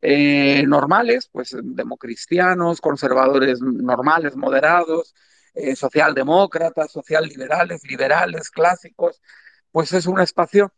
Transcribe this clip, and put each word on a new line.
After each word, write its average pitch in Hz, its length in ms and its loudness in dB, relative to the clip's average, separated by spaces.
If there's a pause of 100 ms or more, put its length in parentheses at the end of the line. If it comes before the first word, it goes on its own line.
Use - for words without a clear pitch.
eh, 143 640 2
normales, 196 640 2
pues 127 320 -10
democristianos, 170 1160 -2
conservadores 135 800 2
normales, 131 760 0
moderados, 156 800 0 (400)
eh, - 200 -6
socialdemócratas, 156 1200 0
socialliberales, 156 960 -4
liberales, 156 640 -2
clásicos, 175 720 -2 (500)
pues 156 200 -2
es 175 140 0
un 190 140 0
espacio 190 580 0